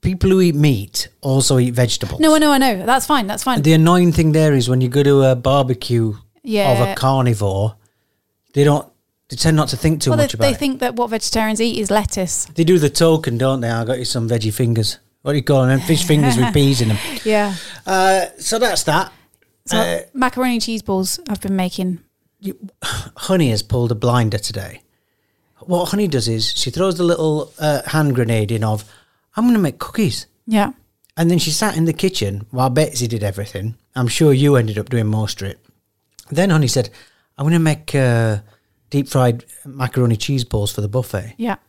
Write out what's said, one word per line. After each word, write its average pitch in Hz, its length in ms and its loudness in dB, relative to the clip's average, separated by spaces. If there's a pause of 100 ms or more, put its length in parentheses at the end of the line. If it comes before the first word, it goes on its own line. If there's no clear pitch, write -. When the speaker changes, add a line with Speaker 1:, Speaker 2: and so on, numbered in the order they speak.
Speaker 1:
People 190 280 0
who 185 120 6
eat 170 140 4
meat 139 520 0 (140)
also 135 380 2
eat 123 140 2
vegetables. 117 480 -2
Speaker 2:
No, 311 140 6
I 311 40 4
know, 302 120 4
I 277 60 4
know. 240 280 0
That's 247 200 0
fine, 269 220 0
that's - 160 -8
fine. 240 180 0
Speaker 1:
The 156 120 4
annoying 170 380 6
thing 160 220 2
there 156 200 4
is 123 160 2
when 127 120 2
you 127 80 0
go 139 140 2
to 139 200 6
a 131 120 4
barbecue 123 800 0 (280)
Speaker 2:
Yeah. 208 280 0
Speaker 1:
of 117 180 2
a - 60 -4
carnivore, 110 800 0 (800)
they 143 100 2
don't, 147 220 2 (440)
they 131 80 -12
tend 156 200 2
not 151 120 0
to - 80 -6
think 156 240 0
too - 100 0
Speaker 2:
Well, - 60 2
Speaker 1:
much - 160 0
Speaker 2:
they, - 40 -10
Speaker 1:
about 285 100 0
Speaker 2:
they 277 60 2
Speaker 1:
it. - 60 -6
Speaker 2:
think 269 220 -4
that 240 140 -4
what 240 140 -2
vegetarians 220 520 -2
eat 233 180 -2
is 202 100 -4
lettuce. 196 560 -2 (100)
Speaker 1:
They 170 80 2
do 175 160 6
the 147 100 2
token, 156 480 2
don't 131 240 0
they? 117 80 -2
"I 117 160 -2
got 127 120 -4
you 123 80 -8
some 117 240 -4
veggie 110 240 -2
fingers." 117 460 -2 (240)
What 139 100 -4
do 151 40 0
you 131 60 -2
call 135 220 2
them? 135 160 2
Fish 165 240 0
fingers 147 320 2
with 226 160 0
peas 139 280 4
in 110 80 0
them. 104 80 0 (140)
Speaker 2:
<laughs> 254 140 -10
Yeah. 208 300 0 (300)
Speaker 1:
Uh, 190 400 2 (120)
so - 220 -4
that's 214 240 0
that. 170 280 0 (540)
Speaker 2:
So - 120 -4
Speaker 1:
Uh, 85 220 0 (140)
Speaker 2:
macaroni 254 400 -2
and 226 80 -2
cheese 226 200 -6
balls 190 460 -4
I've 208 140 -6
been 190 160 -4
making. 185 420 -4 (400)
Speaker 1:
you, 196 160 -10 (160)
<sighs> - 100 -20 (360)
Honey 175 320 0
has 107 140 0
pulled 120 280 -2
a 117 40 -2
blinder 117 420 0
today. - 460 -10 (760)
What 175 300 -2
Honey 202 180 0
does 120 220 -2
is 110 260 -2
she - 160 -4
throws 180 240 0
the 175 80 -2
little, 156 560 0
uh, 151 280 0
hand 151 280 2
grenade 113 360 0
in 110 120 -2
of, 107 220 -2 (500)
"I'm 226 100 0
gonna 233 140 4
make 165 200 -2
cookies." - 480 -4 (180)
Speaker 2:
Yeah. 220 260 0 (460)
Speaker 1:
And 170 120 2
then 175 100 4
she 156 120 -2
sat 208 240 -2
in 160 80 0
the 165 100 0
kitchen 107 580 -4
while 127 180 0
Betsy 123 380 0
did 110 160 -4
everything. 101 520 -6 (200)
I'm 123 120 0
sure 147 240 4
you 139 240 4
ended 110 220 0
up 107 120 -8
doing 113 180 -2
most 107 340 -4
of 95 80 -8
it. - 100 -14 (720)
Then 180 200 2
Honey 156 180 2
said, 120 200 -2 (480)
"I'm 139 80 -6
gonna 165 140 2
make, 156 340 -2
uh, 117 440 2 (520)
deep 139 200 -2
fried 123 340 0 (220)
macaroni 127 500 -2
cheese 127 300 -4
balls 101 260 -4
for - 80 -8
the 104 80 -4
buffet." 110 500 -6
Speaker 2:
Yeah. 226 180 -4 (140)